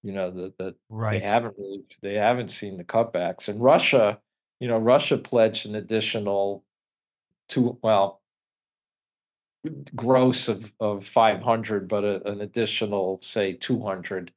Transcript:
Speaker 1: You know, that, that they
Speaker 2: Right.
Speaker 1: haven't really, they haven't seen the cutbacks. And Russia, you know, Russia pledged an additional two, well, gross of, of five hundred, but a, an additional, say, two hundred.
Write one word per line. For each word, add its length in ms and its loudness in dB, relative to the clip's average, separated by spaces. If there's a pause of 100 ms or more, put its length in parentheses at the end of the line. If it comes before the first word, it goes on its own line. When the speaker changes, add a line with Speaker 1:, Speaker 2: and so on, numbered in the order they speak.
Speaker 1:
You 100 -10
know, 200 -4
that, 260 -10
that 160 -8
they 20 -20 (140)
Speaker 2:
Right. 360 -4
Speaker 1:
haven't 300 0
really, 280 -12 (180)
they 120 -6
haven't 340 2
seen 280 -10
the 80 -14
cutbacks. 640 -2
And 140 -6
Russia, 580 4 (400)
you 80 -4
know, 100 2
Russia 400 4
pledged 480 2
an 80 -10
additional 880 -2 (840)
two, 340 0
well, 400 2 (1700)
gross 540 4
of, 320 -6
of 240 -4
five 380 4
hundred, 460 -2
but 160 -2
a, 240 -4
an 120 -8
additional, 760 -2
say, 340 -2
two 300 -2
hundred. 540 -6